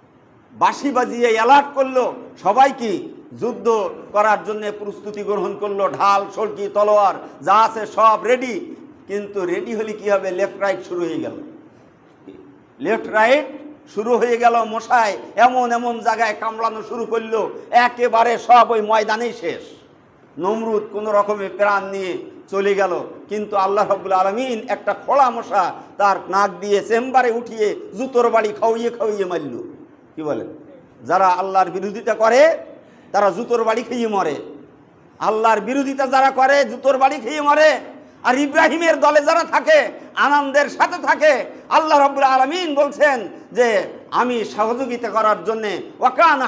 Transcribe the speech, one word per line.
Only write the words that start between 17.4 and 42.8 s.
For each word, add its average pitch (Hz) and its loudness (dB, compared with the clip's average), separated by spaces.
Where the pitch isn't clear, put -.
একেবারে 240 2
সব 233 6
ওই 226 2
ময়দানেই 220 0
শেষ। 147 -8
নমরুদ 214 -2
কোনো 214 -6
রকমে 202 0
প্রাণ 196 0
নিয়ে 190 -6
চলে 196 0
গেল, 185 0
কিন্তু 208 -6
আল্লাহ 196 0
রাব্বুল 190 -2
আলামিন 214 0
একটা 202 -4
খোলা 254 2
মশা 202 -2
তার 196 2
নাক 196 2
দিয়ে 202 0
চেম্বারে 247 2
উঠিয়ে 220 -2
জুতোর 240 0
বাড়ি 220 2
খাওয়িয়ে 233 0
খাওয়িয়ে 208 -4
মারল। 147 -8
কি 156 -10
বলেন? 143 -6
যারা 180 2
আল্লাহর 185 0
বিরোধিতা 202 -6
করে 233 4
তারা 196 2
জুতোর 226 -2
বাড়ি 220 -2
খেয়ে 233 -4
মরে, 180 -2
আল্লাহর 214 0
বিরোধিতা 262 -4
যারা 269 2
করে 262 2
জুতোর 254 0
বাড়ি 269 2
খেয়ে 277 -6
মরে। 294 4
আর 254 2
ইব্রাহিমের 311 2
দলে 294 4
যারা 330 2
থাকে, 294 2
আনন্দের 277 2
সাথে 349 -2
থাকে, 277 2
আল্লাহ 311 4
রাব্বুল 277 2
আলামিন 277 2
বলছেন 269 2